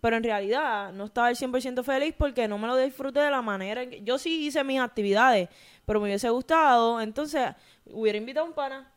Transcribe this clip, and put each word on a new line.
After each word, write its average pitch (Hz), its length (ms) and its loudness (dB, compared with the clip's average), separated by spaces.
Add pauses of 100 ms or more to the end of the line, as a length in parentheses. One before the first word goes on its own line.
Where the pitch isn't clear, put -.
pero 226 160 2
en 226 60 -2
realidad 214 680 -2
no 196 120 -10
estaba 240 240 2
el 247 60 0
cien 254 160 -6
por 254 100 0
ciento 247 220 -4
feliz 277 340 0
porque 247 300 0
no 208 100 -4
me 214 100 -4
lo 247 100 0
disfruté 269 420 0
de 294 120 4
la 269 100 0
manera 208 420 -4
en 247 60 -12
que, - 140 -16
yo 240 140 0
sí 320 300 -2
hice 294 160 0
mis 269 160 0
actividades, 214 720 4 (360)
pero 214 140 2
me 208 80 -2
hubiese 202 220 -2
gustado, 247 720 4
entonces 277 480 -2 (420)
hubiera 214 260 0
invitado 262 280 -4
a 339 40 -10
un 320 60 -12
pana. 269 420 -6